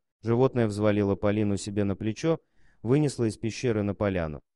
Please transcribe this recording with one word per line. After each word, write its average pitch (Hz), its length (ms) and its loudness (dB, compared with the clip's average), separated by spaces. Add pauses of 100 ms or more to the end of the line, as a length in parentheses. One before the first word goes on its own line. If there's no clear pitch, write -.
(220)
Животное 117 460 2
взвалило 104 480 2
Полину 104 400 0
себе 101 280 -4
на 98 120 -2
плечо, 110 420 -2 (440)
вынесло 131 420 2
из 107 140 -2
пещеры 110 440 -2
на 101 120 -2
поляну. 85 460 -2 (160)